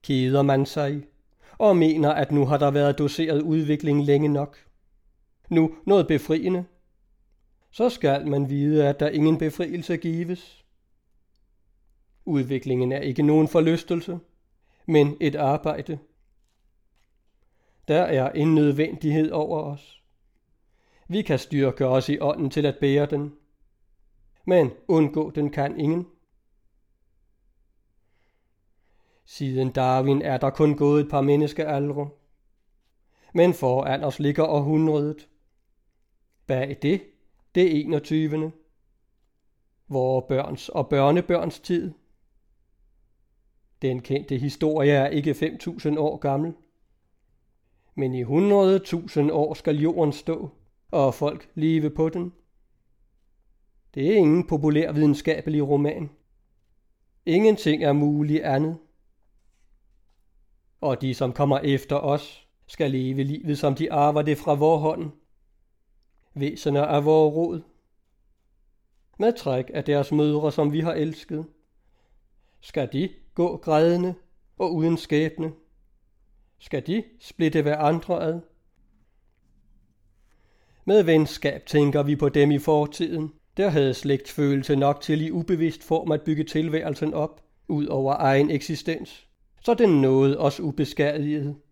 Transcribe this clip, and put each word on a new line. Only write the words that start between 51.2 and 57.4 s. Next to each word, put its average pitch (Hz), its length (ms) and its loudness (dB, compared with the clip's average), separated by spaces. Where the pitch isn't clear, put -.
leve 156 340 0
på 160 200 -2
den. 175 240 -8
Det 143 180 0
er 220 40 4
ingen 175 320 4
populærvidenskabelig 151 1200 0
roman. 147 420 -2
Ingenting 170 580 2